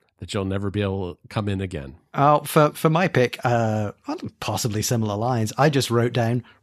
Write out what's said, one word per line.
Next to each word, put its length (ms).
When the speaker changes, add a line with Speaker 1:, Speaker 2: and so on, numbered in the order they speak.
Speaker 1:
that 160
you'll 120
never 240
be 120
able 340
to 140
come 180
in 140
again. 340
Speaker 2:
Oh, 280
for, 300
for 180
my 180
pick, 380
uh, 480
on 100
possibly 400
similar 340
lines, 420
I 120
just 200
wrote 240
down 300